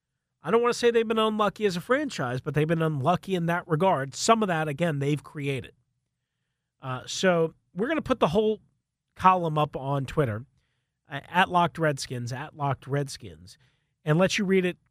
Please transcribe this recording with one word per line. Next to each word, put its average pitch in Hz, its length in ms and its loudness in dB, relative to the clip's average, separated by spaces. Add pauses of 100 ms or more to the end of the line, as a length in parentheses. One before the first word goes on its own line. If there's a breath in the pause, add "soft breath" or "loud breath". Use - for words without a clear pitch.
(420)
I 147 80 -8
don't 233 120 4
wanna 240 100 2
say 240 180 2
they've 226 160 2
been 226 120 0
unlucky 214 480 0
as 180 100 -2
a 170 60 -6
franchise, 165 580 -2
but 147 140 -6
they've 151 120 2
been 165 140 0
unlucky 160 540 0
in 170 120 -2
that 170 220 -2
regard. 151 460 0
Some 226 280 2
of 208 60 2
that, 156 200 -2
again, 151 320 -2
they've 147 220 0
created. 139 520 -8 (1040)
Uh, 131 240 -8
so 165 480 2 (220)
we're 208 140 -4
gonna 320 120 -2
put 254 200 -2
the - 80 4
whole 214 320 0 (560)
column 175 420 4
up 151 180 0
on 139 300 -2
Twitter, 120 400 -2 (640)
uh, 143 180 -10
at 180 220 2
Locked 175 280 2
Redskins, 131 540 -4
at 147 240 -10
Locked 143 300 -4
Redskins, 123 720 -8 (440)
and 151 160 2
let 185 200 2
you 208 80 -2
read 190 180 4
it 180 140 -4 (120)